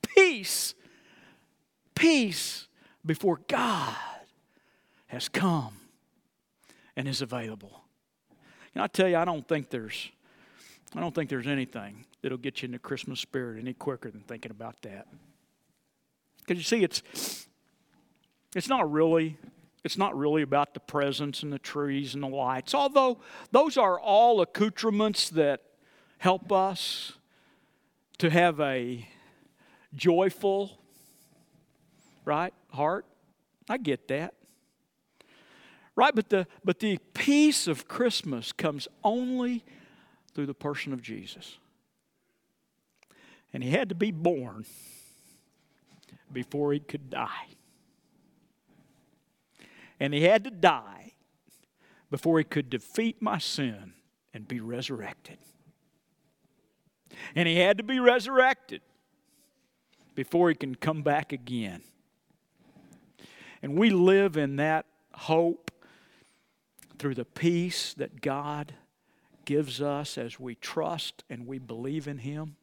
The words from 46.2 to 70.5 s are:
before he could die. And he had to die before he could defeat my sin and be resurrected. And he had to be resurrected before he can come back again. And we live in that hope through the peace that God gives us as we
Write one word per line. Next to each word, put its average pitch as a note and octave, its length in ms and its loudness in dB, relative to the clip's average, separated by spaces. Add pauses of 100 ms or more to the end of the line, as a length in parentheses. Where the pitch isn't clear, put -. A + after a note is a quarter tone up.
before C#3+ 440 -2
he D3+ 60 -2
could D3 280 -12
die. - 380 -8 (2500)
And C#3 140 -2
he D3 120 2
had G#3 200 6
to C4 60 -10
die C3 640 0 (960)
before D#3+ 260 2
he D#3 80 4
could C#3+ 240 -2
defeat A3 540 -4
my G#3 160 -2
sin G#2+ 560 -6 (400)
and G#2+ 120 -14
be B2 140 -8
resurrected. A#2 800 -10 (2000)
And E3+ 140 2
he E3 80 2
had F#3+ 220 6
to A3+ 40 -6
be B3+ 180 -2
resurrected B3 840 4 (1300)
before E3+ 360 2
he D#3 40 2
can C3+ 200 -6
come D#3 260 -2
back D3 320 0
again. A#2+ 480 -8 (1800)
And C#3+ 160 -2
we A3+ 100 6
live F#3+ 480 6
in C#3 200 0
that D#3 280 0 (300)
hope E3 480 2 (1400)
through C#3 160 -4
the A#2+ 120 -8
peace E3+ 640 -2
that - 300 -10
God D3 500 -6 (720)
gives C#3+ 380 -2
us D3 340 -6
as A#2+ 240 -10
we B2 140 -12